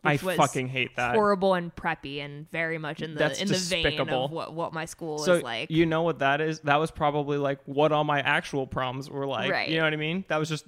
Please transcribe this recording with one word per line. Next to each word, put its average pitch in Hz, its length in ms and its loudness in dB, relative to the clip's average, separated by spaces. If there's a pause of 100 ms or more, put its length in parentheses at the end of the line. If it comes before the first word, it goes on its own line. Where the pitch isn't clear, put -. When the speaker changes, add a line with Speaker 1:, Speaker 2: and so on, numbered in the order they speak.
Speaker 1:
I 151 120 2
Speaker 2:
which 139 80 0
was 180 140 -2
Speaker 1:
fucking 135 320 2
hate 127 280 -4
that. 123 180 0
Speaker 2:
horrible 202 380 4
and 175 240 -2
preppy 143 480 -6
and 147 280 -12
very 165 260 -2
much 156 240 -8
in 160 100 -8
the, 151 60 -4
Speaker 1:
That's 147 200 0
Speaker 2:
in 196 100 -2
the 196 60 2
vein 180 300 0
Speaker 1:
despicable. 139 400 0
Speaker 2:
of 143 60 -4
what, 156 240 -8
what 160 180 -6
my 160 140 -6
school 156 320 -8
Speaker 1:
So, 165 160 4
Speaker 2:
was 165 80 4
like. 120 280 -6
Speaker 1:
you 160 140 6
know 160 200 2
what 160 160 0
that 139 200 4
is? 156 200 -2
That 143 160 2
was 156 140 0
probably, 147 460 0
like, 139 300 0
what 147 260 4
all 151 120 4
my 147 160 2
actual 143 460 0
proms 131 440 -4
were 139 160 -6
like. 131 260 -2
Speaker 2:
Right. 117 160 0
Speaker 1:
You 160 80 0
know 160 80 2
what 156 80 2
I 151 40 -2
mean? 160 320 -2
That 156 100 0
was 156 100 0
just 151 200 -4